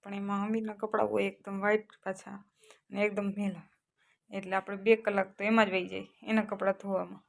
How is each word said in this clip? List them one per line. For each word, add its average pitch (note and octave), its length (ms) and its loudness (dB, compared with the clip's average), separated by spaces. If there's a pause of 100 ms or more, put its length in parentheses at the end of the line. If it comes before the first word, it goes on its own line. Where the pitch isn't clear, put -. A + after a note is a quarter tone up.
પણ G3+ 140 -8
એમાં G3+ 260 -2
અમીના G#3+ 360 -4
કપડાં G#3+ 300 2
હોય G3+ 180 2
એકદમ G3 320 -8
વ્હાઈટ G#3 380 2
પાછા G3 400 -8 (440)
અને G3 180 -10
એકદમ G3+ 320 0
મેલા, G3 340 -4 (680)
એટલે F#3+ 240 -6
આપણે G3 260 -6
બે A3 140 6
કલાક G3+ 360 0
તો - 120 -10
એમાં A3 240 6
જ F#3 40 -4
વહી F#3 160 -2
જાય F#3+ 200 -10 (160)
એના G#3+ 240 0
કપડાં G3 320 -2
ધોવામાં. F#3+ 480 -6